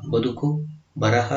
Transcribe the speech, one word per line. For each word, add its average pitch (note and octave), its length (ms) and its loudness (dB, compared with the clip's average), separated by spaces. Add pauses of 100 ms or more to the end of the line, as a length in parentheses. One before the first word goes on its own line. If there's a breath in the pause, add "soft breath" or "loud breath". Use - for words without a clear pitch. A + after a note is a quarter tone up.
(120)
ಬದುಕು, B2+ 480 0 (380)
ಬರಹ A2+ 380 2